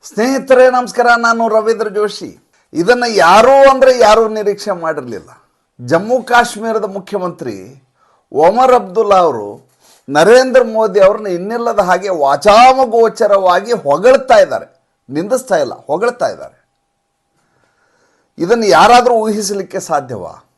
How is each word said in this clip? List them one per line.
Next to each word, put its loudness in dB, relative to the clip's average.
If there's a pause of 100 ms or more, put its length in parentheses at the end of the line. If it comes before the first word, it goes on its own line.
ಸ್ನೇಹಿತರೇ 2
ನಮಸ್ಕಾರ, -2 (100)
ನಾನು -2
ರವೀಂದ್ರ -2
ಜೋಶಿ. -8 (220)
ಇದನ್ನ 0
ಯಾರು 4
ಅಂದ್ರೆ 2
ಯಾರು 4
ನಿರೀಕ್ಷೆ -6
ಮಾಡಿರ್ಲಿಲ್ಲ. -10 (520)
ಜಮ್ಮು -4
ಕಾಶ್ಮೀರದ -2
ಮುಖ್ಯಮಂತ್ರಿ -12 (440)
ಒಮರ್ 2
ಅಬ್ದುಲ್ಲಾ 0
ಅವರು -4 (400)
ನರೇಂದ್ರ 4
ಮೋದಿ -2
ಅವ್ರನ್ನ 2
ಇನ್ನಿಲ್ಲದ -6
ಹಾಗೆ -2
ವಾಚಾಮಗೋಚರವಾಗಿ 2
ಹೊಗಳ್ತಾ 2
ಇದ್ದಾರೆ, -2 (260)
ನಿಂದಿಸ್ತಾ -6
ಇಲ್ಲ, -4
ಹೊಗಳ್ತಾ -6
ಇದ್ದಾರೆ. -14 (1700)
ಇದನ್ನು -2
ಯಾರಾದ್ರೂ 4
ಊಹಿಸಲಿಕ್ಕೆ -6
ಸಾಧ್ಯವಾ? -10 (120)